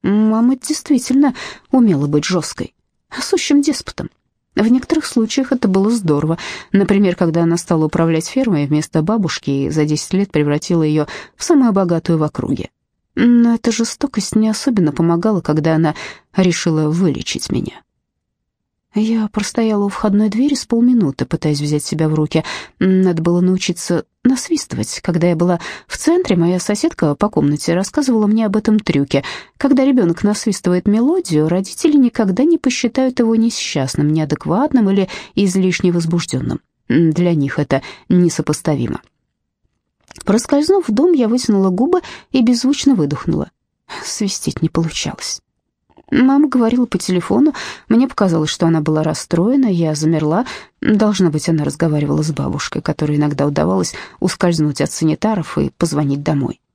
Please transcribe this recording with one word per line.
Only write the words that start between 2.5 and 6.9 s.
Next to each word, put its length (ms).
сущим 500
деспотом. 500
В 140
некоторых 360
случаях 480
это 160
было 220
здорово. 480
Например, 420